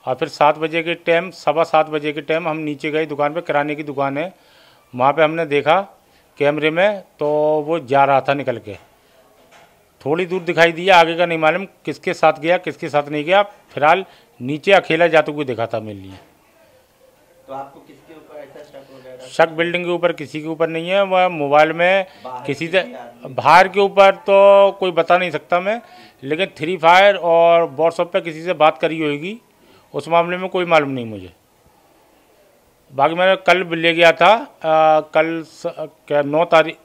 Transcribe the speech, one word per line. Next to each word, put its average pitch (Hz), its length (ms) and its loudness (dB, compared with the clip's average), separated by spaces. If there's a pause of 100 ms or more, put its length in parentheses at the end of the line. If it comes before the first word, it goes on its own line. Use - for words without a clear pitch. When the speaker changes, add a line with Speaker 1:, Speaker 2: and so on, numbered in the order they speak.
Speaker 1:
और 131 100 -4
फिर 156 140 -6
सात 151 300 0
बजे 160 240 -4
के 165 120 -6
टाइम, 170 360 -2
सवा 156 320 -2
सात 156 260 0
बजे 151 240 -6
के 151 80 -8
टाइम 160 280 -4
हम 156 80 -6
नीचे 151 340 -8
गए 156 160 -4
दुकान 147 280 -4
पे, 170 60 -6
किराने 147 340 -4
की 151 80 -12
दुकान 139 360 -6
है, 180 160 -8 (600)
वहाँ 127 180 2
पे 156 100 0
हमने 160 240 0
देखा 143 340 2 (580)
कैमरे 147 320 0
में 185 340 -2 (140)
तो 151 80 -4 (400)
वो 165 120 -4
जा 139 260 0
रहा 135 160 2
था 139 140 -2
निकल 123 240 -6
के। 101 160 -16 (1300)
थोड़ी 170 200 -4
दूर 185 140 -6
दिखाई 170 320 2
दिया, 180 240 2
आगे 165 200 4
का 175 100 0
नहीं 165 120 -4
मालूम 160 260 0
किसके - 500 -10
साथ 160 180 2
गया, 156 240 -2
किसके 165 320 -8
साथ 143 200 -2
नहीं 147 160 -6
गया। 190 180 2
फिलहाल 180 600 -2 (360)
नीचे 143 320 -2
अकेला 175 340 2
जाते 156 260 2
हुए 147 120 -6
देखा 113 220 -6
था 113 140 -6
मेरे 107 180 -14
लिए। 95 160 -20 (1300)
Speaker 2:
तो 135 60 -16
आपको 139 260 -16
किसके 139 340 -20
ऊपर 151 240 -20
ऐसा 139 260 -20
शक 135 360 -20
वगैरह? 127 260 -20
Speaker 1:
शक 160 220 -2
बिल्डिंग 170 360 -6
के 175 60 -6
ऊपर 170 220 -2
किसी 151 300 -12
के 151 60 -10
ऊपर 160 200 -4
नहीं 165 200 -8
है। 196 140 -2
वह 185 260 0
मोबाइल 151 440 2
में 185 340 0 (180)
Speaker 2:
बाहर - 220 -14
Speaker 1:
किसी 147 200 -8
Speaker 2:
किसी 160 60 -10
Speaker 1:
से, 165 220 -2
Speaker 2:
आदमी 123 400 -18
Speaker 1:
बाहर 165 340 6
के 190 120 -2
ऊपर 196 340 4
तो 196 560 6 (100)
कोई 185 100 -2
बता 165 280 2
नहीं 180 120 -2
सकता 160 300 -4
मैं, 214 220 -6 (400)
लेकिन 156 240 -4
फ्री 170 300 -8
फायर 180 380 6
और 170 680 2
WhatsApp 170 320 -2
पे 190 80 0
किसी 165 220 -12
से 180 100 -6
बात 156 260 2
करी 160 220 -4
होगी, 156 400 -6 (540)
उस 147 140 -8
मामले 170 280 0
में 185 120 -8
कोई 185 160 -2
मालूम 156 260 2
नहीं 123 160 -8
मुझे। 95 260 -14 (1600)
बाकी 139 220 0
मैंने 185 220 2
कल 185 260 0
भी 170 140 -6
ले 165 180 0
गया 165 180 6
था, 175 200 4 (320)
आ, 156 360 4
कल 160 420 -2
स-, - 200 -20 (160)
क्या 147 440 -4
नौ 151 220 0
तारीख 160 400 0